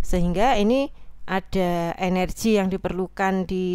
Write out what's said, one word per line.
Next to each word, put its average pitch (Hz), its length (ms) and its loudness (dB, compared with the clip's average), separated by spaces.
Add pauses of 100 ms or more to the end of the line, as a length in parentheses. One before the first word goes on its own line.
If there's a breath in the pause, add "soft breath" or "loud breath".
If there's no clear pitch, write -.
Sehingga 180 560 2
ini 254 320 2 (340 soft breath)
ada 175 720 -2
energi 185 600 2
yang 190 80 0
diperlukan 185 800 -2
di 185 280 -2